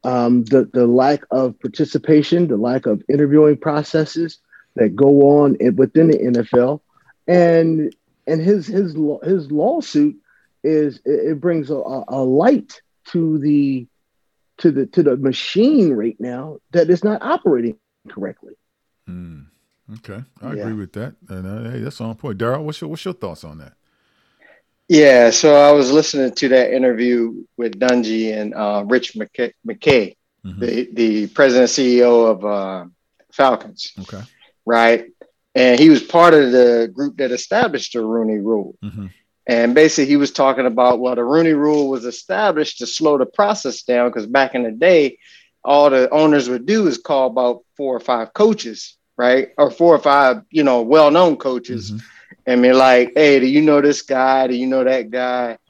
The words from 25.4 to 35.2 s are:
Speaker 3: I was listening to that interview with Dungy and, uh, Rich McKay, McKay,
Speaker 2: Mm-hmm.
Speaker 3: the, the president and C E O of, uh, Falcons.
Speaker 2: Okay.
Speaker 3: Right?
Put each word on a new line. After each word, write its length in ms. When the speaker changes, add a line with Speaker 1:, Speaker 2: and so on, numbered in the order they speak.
Speaker 3:
I 160
was 200
listening 440
to 140
that 220
interview 720
with 220
Dungy 560
and, 180
uh, 320
Rich 280
McKay, 400
McKay, 480
Speaker 2:
Mm-hmm. 140
Speaker 3:
the, 340
the 340
president 360
and 80
C 260
E 60
O 180
of, 240
uh, 400
Falcons. 720
Speaker 2:
Okay. 200
Speaker 3:
Right? 420